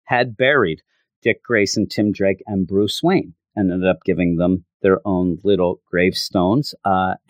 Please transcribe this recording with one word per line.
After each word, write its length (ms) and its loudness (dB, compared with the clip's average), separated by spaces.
had 300 -2
buried 460 0
Dick 220 0
Grayson, 440 0
Tim 240 -2
Drake, 340 -2
and 220 -4
Bruce 340 -2
Wayne, 340 0
and 160 0
ended 160 -2
up 160 0
giving 320 0
them 300 0
their 240 4
own 400 -2
little 440 0
gravestones, 920 0
uh, 320 0